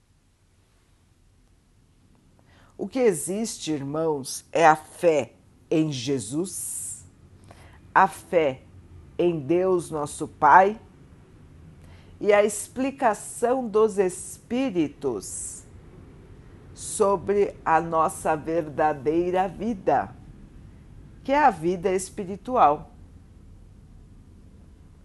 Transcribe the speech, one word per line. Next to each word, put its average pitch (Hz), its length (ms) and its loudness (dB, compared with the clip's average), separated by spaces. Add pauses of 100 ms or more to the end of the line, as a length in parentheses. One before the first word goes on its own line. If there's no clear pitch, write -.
(2750)
O 196 100 -8
que 262 120 -6
existe, 196 720 0
irmãos, 147 800 -4
é 160 160 6
a 156 80 8
fé 156 580 0 (380)
em 156 200 0
Jesus, 139 1120 -6 (880)
a 185 160 4
fé 156 540 -2 (560)
em 170 220 0
Deus, 175 500 0
nosso 151 380 -6
Pai, 185 520 6 (1400)
e 202 100 2
a 208 120 6
explicação 247 1200 -2
dos 214 300 2
Espíritos 175 1700 -4 (1120)
sobre 202 920 0
a 160 160 2
nossa 165 540 -2
verdadeira 156 1120 -2
vida, 170 680 -2 (1040)
que 269 120 -2
é 285 40 2
a 285 140 6
vida 180 400 -2
espiritual. 190 1000 0 (2250)